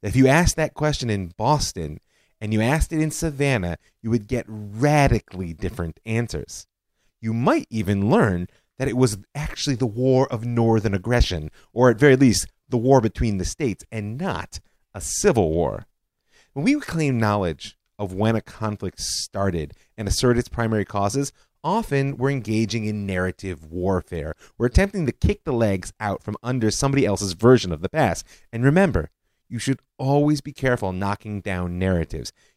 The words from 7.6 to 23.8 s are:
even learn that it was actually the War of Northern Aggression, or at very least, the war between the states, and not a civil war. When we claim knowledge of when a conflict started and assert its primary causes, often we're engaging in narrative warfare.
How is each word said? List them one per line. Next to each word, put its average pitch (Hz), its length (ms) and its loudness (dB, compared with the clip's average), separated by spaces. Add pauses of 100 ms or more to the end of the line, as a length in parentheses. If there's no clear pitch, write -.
even 101 400 0
learn 107 380 2 (320)
that 131 100 -2
it 117 80 -4
was 113 220 2 (160)
actually 143 420 -4
the 123 100 -2
War 127 460 2
of 117 140 -6
Northern 113 480 2
Aggression, 92 560 0 (220)
or 123 180 4
at 110 80 2
very 139 180 8
least, 127 300 6 (220)
the 123 100 -2
war 127 220 6
between 110 380 -2
the 90 60 -2
states, - 460 -4
and 107 260 -8
not 175 440 -8 (340)
a 104 60 -12
civil 117 500 2
war. 80 360 -2 (680)
When 143 100 -6
we 269 160 4
claim 151 380 0
knowledge 104 580 -2 (220)
of 95 160 -6
when 110 220 2
a 104 40 -2
conflict 104 600 -8
started 87 720 -4 (220)
and 104 120 -6
assert 123 300 2
its 120 100 -4
primary 110 360 -2
causes, 104 480 -4 (320)
often 139 520 -2
we're 131 140 -2
engaging 110 540 -2
in 104 220 -4
narrative 92 580 -4
warfare. 85 680 -4 (220)